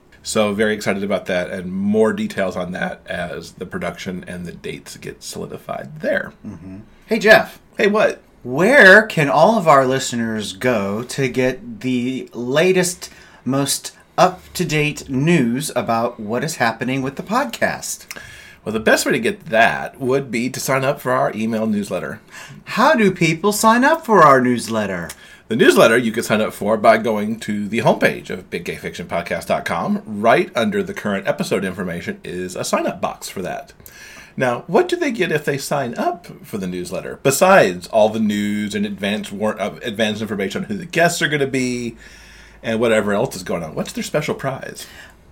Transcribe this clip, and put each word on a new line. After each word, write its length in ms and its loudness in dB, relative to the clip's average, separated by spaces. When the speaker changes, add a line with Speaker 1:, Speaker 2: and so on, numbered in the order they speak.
Speaker 1:
So 300 0
very 200 2
excited 300 -2
about 220 -2
that, 240 -2
and 200 -8
more 440 2
details 420 -4
on 160 -6
that 360 -6
as 460 -8
the 120 -12
production 600 -8
and 200 -10
the 80 -12
dates 420 -14
get 260 -14
solidified 800 -12
there. 320 -4
Speaker 2:
Mm-hmm. 300 -14
Hey, 120 -2
Jeff. 400 4
Speaker 1:
Hey, 120 2
what? 340 2
Speaker 2:
Where 600 8
can 260 0
all 300 6
of 80 2
our 180 8
listeners 680 -2
go 500 -2
to 240 -2
get 540 -2
the 520 -2
latest, 800 0
most 500 -2
up-to-date 880 0
news 680 2
about 440 -2
what 240 -4
is 120 -6
happening 480 -2
with 140 -6
the 60 -10
podcast? 840 -4
Speaker 1:
Well, 80 -4
the 60 -2
best 260 2
way 60 0
to 80 0
get 260 -2
that 540 2
would 320 0
be 180 -2
to 100 -8
sign 240 -2
up 160 0
for 120 -2
our 240 2
email 320 -2
newsletter. 520 -4
Speaker 2:
How 320 2
do 160 4
people 420 0
sign 300 4
up 240 2
for 160 8
our 180 8
newsletter? 680 -2
Speaker 1:
The 80 -2
newsletter 440 6
you 120 0
can 120 -2
sign 180 0
up 120 -2
for 240 0
by 200 6
going 440 -2
to 260 -4
the 140 -2
homepage 500 0
of 180 -10
big 160 -8
gay 120 -6
fiction 300 -10
podcast 380 -4
dot 200 -2
com. 380 -2
Right 520 2
under 260 0
the 140 -8
current 320 -4
episode 360 -2
information 600 -6
is 320 -8
a 80 -6
sign-up 380 -4
box 280 -8
for 140 -10
that. 300 -10
Now, 300 0
what 200 2
do 80 -2
they 160 -2
get 180 -2
if 140 -2
they 140 -2
sign 380 -4
up 300 -4
for 120 -10
the 80 -4
newsletter, 560 -8
besides 680 4
all 200 4
the 120 -2
news 540 0
and 120 -2
advanced 480 -6
war-, 280 -4
uh, 220 -4
advanced 380 -2
information 420 -4
on 60 -10
who 80 -4
the 80 -10
guests 360 2
are 60 0
gonna 180 0
be 520 -4
and 160 -2
whatever 320 2
else 240 0
is 80 -12
going 180 -4
on? 140 -10
What's 160 -6
their 140 -8
special 280 -2
prize? 540 -8